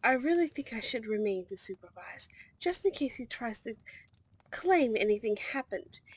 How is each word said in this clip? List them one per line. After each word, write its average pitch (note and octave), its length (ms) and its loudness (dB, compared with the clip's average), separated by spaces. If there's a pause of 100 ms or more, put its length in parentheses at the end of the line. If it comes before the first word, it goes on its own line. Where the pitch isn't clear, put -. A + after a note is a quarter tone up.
I B3+ 100 6
really D#4+ 340 4
think - 240 -8
I A3+ 80 -4
should A3 260 -4
remain G#3 400 -2
to G3 100 -12
supervise, - 720 -14 (300)
just - 260 -2
in G4 80 4
case - 240 -4
he B3 100 -10
tries A#3 340 -8
to A3+ 160 -10 (760)
claim D#4 460 4
anything G#3+ 400 4
happened. - 640 -6 (160)